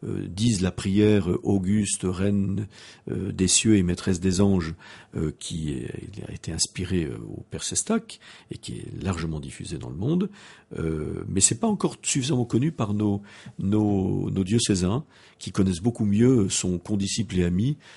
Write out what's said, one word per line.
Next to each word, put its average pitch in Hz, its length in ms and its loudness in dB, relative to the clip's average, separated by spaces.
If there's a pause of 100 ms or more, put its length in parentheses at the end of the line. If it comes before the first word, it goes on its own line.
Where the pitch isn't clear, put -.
euh, 98 240 -6
disent 98 340 0
la 92 100 2
prière, 101 580 4
euh, 87 140 0
Auguste, 98 600 0
reine, 98 640 -2 (440)
euh, 104 200 -4
des 92 160 2
cieux 110 300 4
et 95 60 4
maîtresse 90 360 0
des 92 220 2
anges, 92 320 2 (420)
euh, 78 220 -2
qui 80 340 -6
est, - 380 -8 (180)
a - 60 -12
été - 180 -10
inspirée, 87 520 -2
euh, 62 160 -4
au 53 320 -12
père - 120 -8
Sestac - 560 -4 (300)
et - 80 -12
qui - 220 -12
est - 240 -10
largement 82 360 -2
diffusée - 380 -10
dans - 120 -10
le 64 60 -10
monde. 160 360 -2 (480)
Euh, 80 480 -4
mais 95 120 -2
c'est 117 200 2
pas 233 80 2
encore 202 340 0
suffisamment 127 440 0
connu 127 260 2
par 107 240 -2
nos, 104 260 2 (380)
nos, 98 720 2
nos 95 120 2
diocésains 101 600 2 (320)
qui - 140 -12
connaissent 95 300 2
beaucoup 113 240 0
mieux 107 440 6
son 90 300 0
condisciple 98 580 -2
et 90 60 4
ami, 101 340 2 (200)